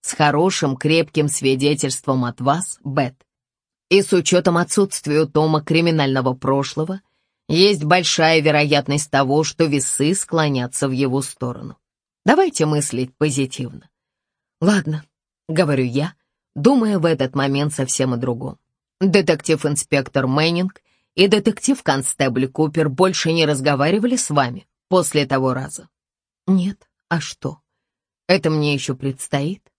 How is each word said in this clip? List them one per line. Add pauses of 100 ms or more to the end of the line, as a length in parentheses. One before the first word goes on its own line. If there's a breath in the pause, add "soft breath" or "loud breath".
С
хорошим,
крепким
свидетельством
от
вас,
Бет, (760)
и
с
учетом
отсутствия
у
Тома
криминального
прошлого, (480)
есть
большая
вероятность
того,
что
весы
склонятся
в
его
сторону. (480)
Давайте
мыслить
позитивно. (720)
«Ладно», (440)
говорю
я, (420)
думая
в
этот
момент
совсем
о
другом. (420)
«Детектив-инспектор
Мэннинг — (340)
и
детектив-констебль
Купер
больше
не
разговаривали
с
вами (200)
после
того
раза?» (600)
Нет, (200)
а
что? (680)
Это
мне
еще
предстоит. (160)